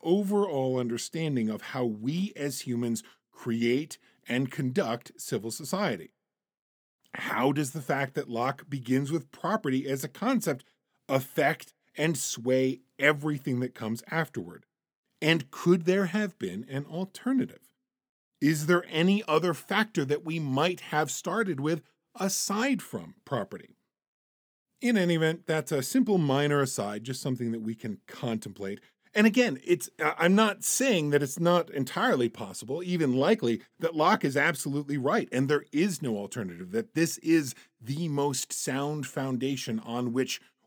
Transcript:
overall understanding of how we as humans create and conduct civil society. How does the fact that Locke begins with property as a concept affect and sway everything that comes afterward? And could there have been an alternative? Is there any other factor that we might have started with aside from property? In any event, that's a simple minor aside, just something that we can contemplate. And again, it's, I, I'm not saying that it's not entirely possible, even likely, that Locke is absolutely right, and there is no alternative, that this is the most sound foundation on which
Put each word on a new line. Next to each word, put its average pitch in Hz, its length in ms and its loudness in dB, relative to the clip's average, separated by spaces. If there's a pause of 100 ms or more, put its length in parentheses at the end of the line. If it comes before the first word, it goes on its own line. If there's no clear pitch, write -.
overall 175 800 2
understanding 123 720 -2
of 107 120 -4
how 127 240 -4
we 131 500 -2
as 143 260 -4
humans 120 420 -2 (280)
create 120 680 0 (280)
and 127 220 0
conduct 127 680 -2
civil 110 340 -6
society. 143 640 -4 (1000)
How - 380 0
does 139 200 -2
the 156 100 -8
fact 139 340 -4
that 135 140 -6
Locke 123 400 -4
begins 135 420 0
with 156 200 -4
property 147 560 -2
as 135 160 -2
a 131 60 -6
concept 202 560 -2 (420)
affect 139 640 0 (220)
and 151 220 2
sway 131 640 0 (180)
everything 143 600 0
that 123 160 -4
comes 113 340 -4
afterward? 107 560 -6 (560)
And 156 300 2
could 170 340 4
there 185 220 2
have 202 320 -4
been 98 280 -8
an 139 180 -6
alternative? - 880 -4 (640)
Is 151 260 2
there 175 240 4
any 190 380 2
other 160 260 2
factor 202 520 0
that 147 200 -2
we 160 140 -4
might 151 400 2
have 156 320 0
started 185 480 -4
with 151 240 -2 (320)
aside 208 680 0
from 85 320 -10 (100)
property? - 520 -6 (1080)
In 240 160 2
any 175 160 4
event, 160 320 2
that's 156 260 -2
a 135 120 0
simple 214 340 2
minor 143 420 4
aside, 107 440 -2
just 127 180 -8
something 123 300 -2
that 113 100 -4
we 110 140 -6
can 104 320 -8
contemplate. 104 720 -6 (340)
And 214 140 6
again, 208 360 2
it's, 175 260 2 (100)
I, 156 200 0
I'm 175 160 6
not 214 280 4
saying 190 460 2
that 143 120 6
it's 143 180 -4
not 170 300 4
entirely 143 600 0
possible, 107 540 -8
even 165 300 0
likely, 135 480 2 (180)
that 165 160 -2
Locke 170 280 4
is 139 140 0
absolutely 143 600 0
right, 143 340 2
and 131 180 2
there 147 220 2
is 170 300 0
no 117 160 -2
alternative, 92 540 -8
that 113 220 -4
this 160 260 0
is 156 340 2 (280)
the 143 260 -4
most 143 460 -2
sound 143 520 -4
foundation 131 760 -2
on 117 320 -4
which 123 260 -2 (280)